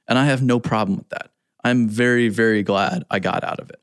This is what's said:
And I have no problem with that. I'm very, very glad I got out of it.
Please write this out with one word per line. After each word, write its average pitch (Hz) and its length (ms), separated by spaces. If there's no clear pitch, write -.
And 120 100
I 139 80
have 131 160
no 123 180
problem 104 380
with - 100
that. - 220
I'm 120 240
very, 120 400
very 107 340
glad 98 480
I 101 80
got 92 240
out - 160
of - 120
it. - 120